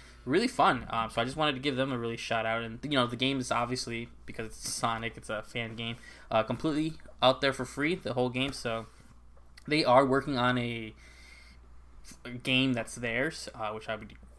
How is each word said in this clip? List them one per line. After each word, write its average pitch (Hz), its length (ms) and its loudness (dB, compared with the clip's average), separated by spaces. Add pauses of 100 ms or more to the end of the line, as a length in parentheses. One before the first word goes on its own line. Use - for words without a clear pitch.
(280)
really 196 200 4
fun. 160 420 4
Um, 113 200 0
so 120 120 0
I 117 40 2
just 139 120 -4
wanted 151 160 4
to 127 60 -6
give 135 160 0
them 135 160 0
a 123 60 -2
really 117 200 -4
shout 113 280 0
out. 113 160 0
And, 113 220 -6
you 147 80 -6
know, 123 160 6
the 120 80 -6
game 131 240 2
is 123 120 -2
obviously, 120 580 -2 (160)
because 110 220 -6
it's - 220 -10
Sonic, 113 480 -2
it's - 120 -10
a 107 140 -4
fan 113 320 -6
game, 117 200 -6 (340)
uh, 110 140 6
completely 156 500 0 (280)
out 127 200 6
there 139 120 4
for 127 120 -4
free, 151 300 -2
the 127 180 -4
whole 123 160 2
game. 131 220 -2
So 113 360 -6 (800)
they 151 180 2
are 127 200 8
working 135 320 2
on 123 200 4
a, 117 360 -4 (1300)
a 123 60 -10
game 131 420 2
that's 113 220 -4
theirs, 120 600 -4
uh, 107 140 -4
which 110 200 -8
I 110 60 -4
would 107 120 -10
be - 100 -18 (220)